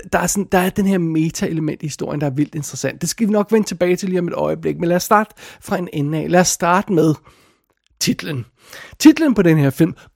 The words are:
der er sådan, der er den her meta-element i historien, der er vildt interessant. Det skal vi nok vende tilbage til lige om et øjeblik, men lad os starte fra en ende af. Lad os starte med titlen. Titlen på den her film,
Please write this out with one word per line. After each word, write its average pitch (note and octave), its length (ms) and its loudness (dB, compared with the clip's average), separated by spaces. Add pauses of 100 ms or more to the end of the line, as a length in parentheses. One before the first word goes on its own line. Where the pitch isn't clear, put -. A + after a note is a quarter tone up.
(120)
der F3+ 60 0
er F3 80 0
sådan, G3 260 -2
der F#3+ 60 4
er F#3 120 2
den G3 160 0
her G3 120 2
meta-element D#3+ 840 -2
i D#3 40 -8
historien, C#3+ 340 -6
der D3+ 60 0
er C#3 40 0
vildt D3 240 -2
interessant. C#3 460 -8
Det E3+ 80 -4
skal - 180 -2
vi G3+ 60 0
nok G#3 200 0
vende G#3+ 140 2
tilbage F3+ 300 0
til F#3+ 120 -6
lige F#3 100 -2
om F3 100 -2
et - 60 -4
øjeblik, D#3 440 -2
men E3+ 100 -2
lad F3 80 2
os F3+ 60 0
starte G#3+ 320 2 (260)
fra - 180 -4
en F3+ 140 -6
ende D3+ 260 -2
af. D3+ 120 -4
Lad F3 100 6
os F3 80 4
starte F#3 440 0
med D#3 220 4 (840)
titlen. C#3+ 460 -4 (520)
Titlen D4+ 360 4
på G3+ 80 0
den D#3+ 160 4
her C#3 120 2
film, D#3+ 240 0 (220)